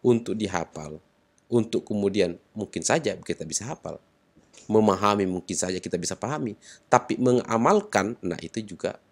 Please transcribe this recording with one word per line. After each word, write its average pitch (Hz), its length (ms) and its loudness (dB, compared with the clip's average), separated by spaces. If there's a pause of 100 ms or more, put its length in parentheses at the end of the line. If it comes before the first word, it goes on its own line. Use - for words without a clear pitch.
untuk 117 320 2
dihafal, 82 640 -6 (520)
untuk 113 320 0
kemudian 98 560 0 (160)
mungkin 95 320 -6
saja 120 320 0
kita - 240 -8
bisa 80 240 -6
hafal, - 320 -10 (720)
memahami 104 560 4
mungkin 90 320 -6
saja 92 240 -4
kita - 160 -6
bisa 87 160 -6
pahami, 123 400 -6 (320)
tapi - 320 2
mengamalkan, 123 1040 2
nah 87 160 -4
itu 95 240 -8
juga 87 500 -8